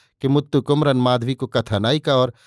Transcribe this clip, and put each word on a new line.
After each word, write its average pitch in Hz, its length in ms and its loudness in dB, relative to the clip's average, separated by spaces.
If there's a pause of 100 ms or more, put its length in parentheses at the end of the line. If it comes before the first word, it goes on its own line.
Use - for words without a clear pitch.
(220)
कि 139 60 -2
मुत्तु 143 340 0
कुमरन 147 360 0
माधवी 123 380 0
को 127 120 -8
कथानायिका 120 680 -2
और 127 180 0 (140)